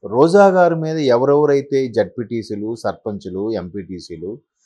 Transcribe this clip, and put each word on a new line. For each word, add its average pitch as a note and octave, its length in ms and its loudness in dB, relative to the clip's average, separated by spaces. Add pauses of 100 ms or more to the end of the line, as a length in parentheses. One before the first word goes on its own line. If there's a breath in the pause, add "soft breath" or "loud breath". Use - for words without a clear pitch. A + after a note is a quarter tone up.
రోజా E3 400 6
గారి F3+ 280 4
మీద D#3+ 220 -4
ఎవరెవరైతే C#3 880 2
జడ్పీటీసీలు, A2 880 -6
సర్పంచులు, G2+ 760 -8
ఎంపీటీసీలు F2+ 880 -10 (260)